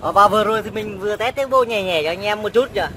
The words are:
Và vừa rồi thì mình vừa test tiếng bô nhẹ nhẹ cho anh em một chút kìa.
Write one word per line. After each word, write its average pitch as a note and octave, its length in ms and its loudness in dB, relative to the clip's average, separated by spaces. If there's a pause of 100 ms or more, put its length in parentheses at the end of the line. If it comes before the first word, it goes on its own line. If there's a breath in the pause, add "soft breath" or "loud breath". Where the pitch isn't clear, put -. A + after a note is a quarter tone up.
(140)
Và G3+ 140 6
vừa G#3 160 4
rồi G#3+ 180 0
thì G#3 80 -8
mình G#3 280 -8
vừa G#3 180 -4
test A3+ 200 -4
tiếng C4+ 140 -2
bô C4 140 4
nhẹ A3+ 180 -2
nhẹ F3 200 0
cho D#3 80 -2
anh F#3 120 -6
em G#3 200 -2
một G#3+ 100 -2
chút A#3 220 4
kìa. F3 220 0